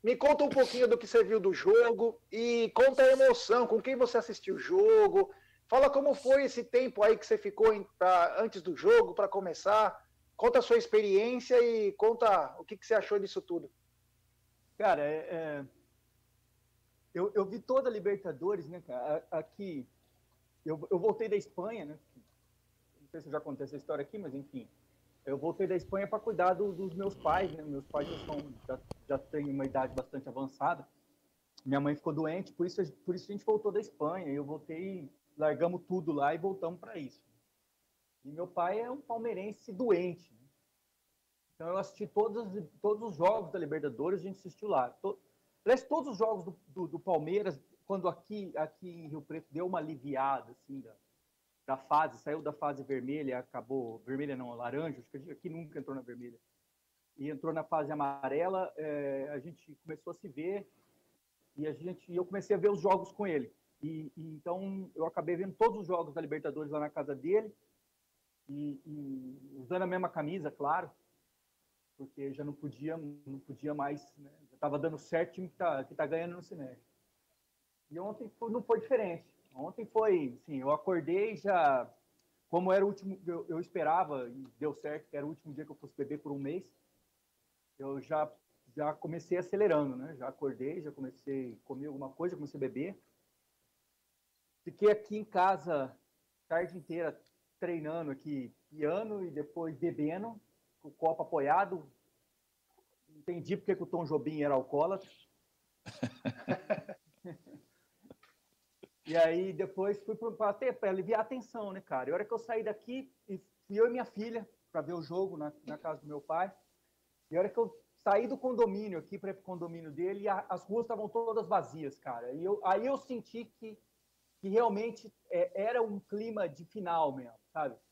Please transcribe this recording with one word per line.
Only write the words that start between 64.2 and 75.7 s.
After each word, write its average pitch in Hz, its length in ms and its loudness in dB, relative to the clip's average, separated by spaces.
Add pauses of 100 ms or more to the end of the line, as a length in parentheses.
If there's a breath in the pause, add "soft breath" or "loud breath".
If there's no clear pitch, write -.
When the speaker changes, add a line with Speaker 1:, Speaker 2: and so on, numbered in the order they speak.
Speaker 2:
então 190 600 -6
eu 160 120 -2
acabei 165 300 -2
vendo 190 180 -6
todos 220 260 2
os 185 60 -10
jogos 165 260 -4
da 156 80 -6
Libertadores 147 520 -6
lá 151 80 -4
na 151 100 -4
casa 143 240 -8
dele, 196 400 0 (920)
e, 143 360 -8
e 139 760 -14
usando 175 220 -4
a 185 40 -2
mesma 180 220 -4
camisa, 156 420 -6
claro, 156 400 -4 (1040)
porque 139 360 -10
já 139 100 -10
não 147 100 -8
podia, 147 440 -8
não 143 420 -12
podia 147 360 -8
mais, 147 280 -4 (140)
né? 143 140 -20 (200)
Já - 80 -20
tava 147 180 -2
dando 151 220 -4
certo 175 320 -2
o - 40 -20
time 185 140 -8
que - 80 -20
tá, 151 280 -2